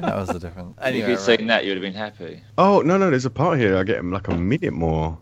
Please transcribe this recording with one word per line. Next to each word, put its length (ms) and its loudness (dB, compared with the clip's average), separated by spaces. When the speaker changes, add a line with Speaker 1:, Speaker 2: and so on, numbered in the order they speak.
Speaker 1:
that 140 -2
was 140 -4
the 100 -4
difference. 380 -12
Speaker 2:
If 80 -8
Speaker 1:
Anyway, 240 -2
Speaker 2:
you'd 100 0
seen 200 4
Speaker 1:
right. 80 -4
Speaker 2:
that, 180 2
you'd 80 -2
have 80 -4
been 120 -6
happy. 480 -12
Speaker 3:
Oh, 240 6
no, 160 2
no, 120 2
there's 160 2
a 60 0
part 280 0
here, 180 4
I 60 2
get, 220 -2
like, 220 -4
a 80 0
minute 380 0
more. 480 -2